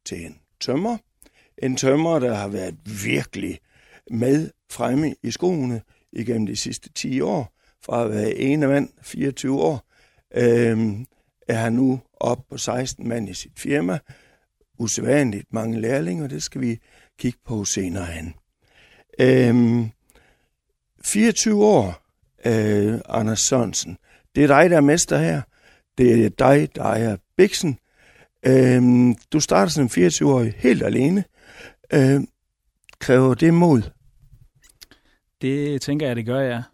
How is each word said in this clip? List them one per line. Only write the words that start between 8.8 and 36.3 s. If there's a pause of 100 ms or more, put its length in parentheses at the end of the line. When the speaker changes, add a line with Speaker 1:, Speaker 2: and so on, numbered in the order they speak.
Speaker 1:
fireogtyve
år, (480)
øhm, (420)
er
han
nu (140)
oppe
på
seksten
mand
i
sit
firma. (800)
Usædvanligt
mange
lærlinger,
det
skal
vi (400)
kigge
på
senere
hen. (840)
Øhm, (1120)
fireogtyve
år, (420)
øh, (100)
Anders
Sørensen. (380)
Det
er
dig,
der
er
mester
her. (560)
Det
er
dig,
der
ejer (200)
biksen. (640)
Øhm, (180)
du
starter
som
fireogtyve-årig
helt
alene. (680)
Øhm, (720)
kræver
det
mod? (1600)
Speaker 2:
Det
tænker
jeg,
det
gør,